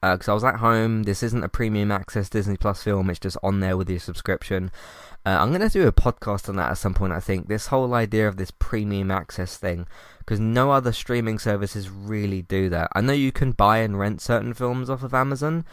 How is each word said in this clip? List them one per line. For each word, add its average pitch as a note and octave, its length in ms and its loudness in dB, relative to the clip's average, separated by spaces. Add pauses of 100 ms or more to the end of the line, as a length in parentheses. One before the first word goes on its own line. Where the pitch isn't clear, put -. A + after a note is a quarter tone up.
uh, F#2 120 4
'cause - 140 -4
I G#2 40 4
was G#2+ 100 2
at B2+ 140 2
home. A2+ 460 2
This G2+ 200 -2
isn't A#2 200 0
a F2 60 -2
premium G#2 420 0
access G2 380 -4
Disney G2+ 260 -2
Plus G2+ 280 -2
film. F#2+ 260 0
It's F2 80 -2
just - 240 -6
on F#2+ 200 2
there F#2 140 2
with F#2 140 -2
your F#2 80 -2
subscription. F#2 720 -4 (560)
Uh, F#2+ 140 2
I'm G#2+ 120 4
gonna F#3+ 160 2
do F#3+ 200 4
a G#2+ 40 6
podcast - 580 2
on G2 80 -4
that D2+ 120 0
at - 80 -2
some F#2+ 160 -2
point, F#2+ 200 2
I E2+ 60 -4
think. F#2+ 280 -2
This G#2 200 -4
whole B2+ 280 2
idea A2 320 2
of F#2+ 100 -2
this F#2 140 -6
premium G2+ 580 -2
access F#2 480 -4
thing, F2 300 -4 (400)
'cause G#2+ 120 0
no A#2+ 300 4
other C3 220 4
streaming A2+ 480 -2
services G2+ 500 -2
really G2+ 540 -4
do F#2+ 260 0
that. E2+ 240 -2
I G2 80 0
know C3 120 4
you C3+ 180 2
can B2+ 220 2
buy G#2+ 240 6
and A2 200 0
rent G2+ 240 -2
certain A#2 320 0
films B2 340 -4
off C3 140 -4
of C3 140 -4
Amazon C#3 580 0